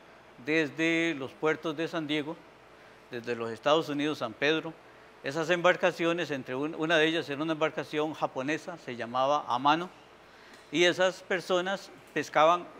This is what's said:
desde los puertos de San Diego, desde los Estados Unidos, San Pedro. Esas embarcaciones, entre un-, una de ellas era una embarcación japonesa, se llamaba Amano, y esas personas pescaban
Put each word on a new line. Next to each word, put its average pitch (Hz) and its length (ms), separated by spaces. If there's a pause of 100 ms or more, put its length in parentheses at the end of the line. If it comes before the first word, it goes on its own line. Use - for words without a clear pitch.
(460)
desde 160 720
los 131 140
puertos 156 440
de 160 120
San 160 180
Diego, 151 300 (720)
desde 120 240
los 117 160
Estados 147 380
Unidos, 143 300
San 117 160
Pedro. 156 380 (520)
Esas 147 260
embarcaciones, 170 800
entre 131 240
un-, 147 220
una 160 200
de 156 100
ellas 160 220
era 143 140
una 160 120
embarcación 151 600
japonesa, 151 640
se 127 160
llamaba 131 540
Amano, 147 420 (800)
y 165 140
esas 180 380
personas 185 680 (240)
pescaban 160 520 (140)